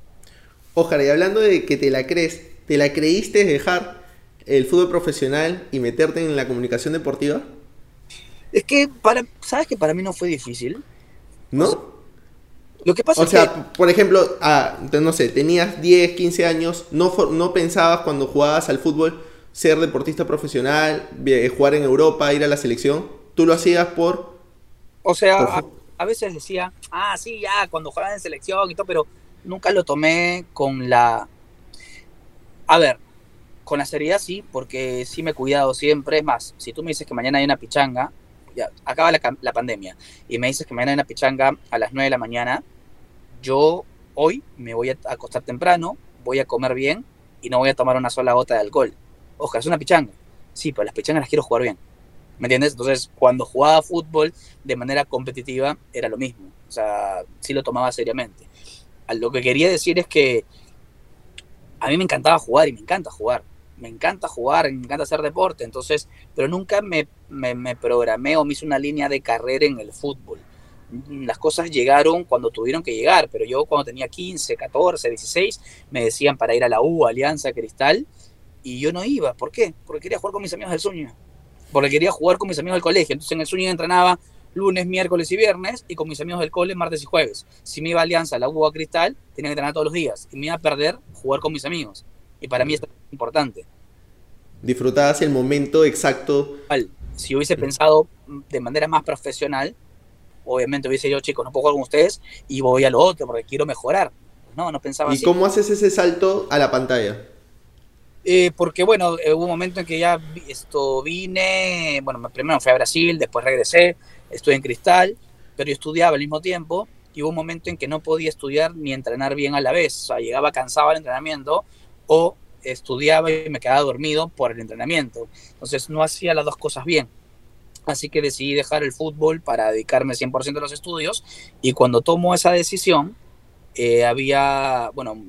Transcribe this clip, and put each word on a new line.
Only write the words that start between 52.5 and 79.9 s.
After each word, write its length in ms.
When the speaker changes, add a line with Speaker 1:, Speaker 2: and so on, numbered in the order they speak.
Speaker 2:
Entonces, 420
cuando 320
jugaba 360
fútbol 520
de 120
manera 300
competitiva, 720
era 160
lo 100
mismo. 300
O 40
sea, 500
sí 160
lo 80
tomaba 300
seriamente. 540
A 80
lo 160
que 100
quería 300
decir 280
es 80
que 380
a 100
mí 80
me 80
encantaba 340
jugar 300
y 40
me 80
encanta 300
jugar. 320
Me 100
encanta 400
jugar, 420
me 140
encanta 200
hacer 180
deporte, 420
entonces, 420
pero 120
nunca 340
me, 260
me, 240
me 220
programé 600
o 80
me 80
hice 140
una 120
línea 300
de 140
carrera 420
en 160
el 100
fútbol. 480
Las 300
cosas 320
llegaron 540
cuando 260
tuvieron 320
que 120
llegar, 360
pero 160
yo 180
cuando 220
tenía 220
quince, 460
catorce, 540
dieciséis, 520
me 140
decían 320
para 180
ir 80
a 60
la 140
U, 240
Alianza, 480
Cristal, 520
y 180
yo 120
no 100
iba. 300
¿Por 180
qué? 220
Porque 160